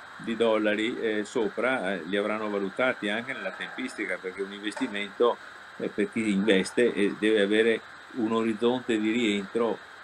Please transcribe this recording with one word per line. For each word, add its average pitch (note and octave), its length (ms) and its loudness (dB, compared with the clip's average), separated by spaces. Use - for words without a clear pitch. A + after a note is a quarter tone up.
di A#2 180 -4
dollari, A2 640 2
eh, G#2+ 240 0
sopra, A2 680 0
eh, F2 120 -4
li F#2+ 120 0
avranno G#2+ 320 0
valutati G2+ 600 0
anche A#2 240 -4
nella G2 180 -6
tempistica, F#2 680 -6
perché F#2 220 -8
un G2 120 -8
investimento, G#2 840 0
eh, G#2 120 -4
per G2+ 220 -2
chi A2 200 0
investe, G2 600 4
eh, G2+ 260 2
deve G#2+ 220 4
avere G#2+ 400 4
un A2+ 220 0
orizzonte A2+ 680 2
di G#2+ 120 2
rientro, G#2+ 680 0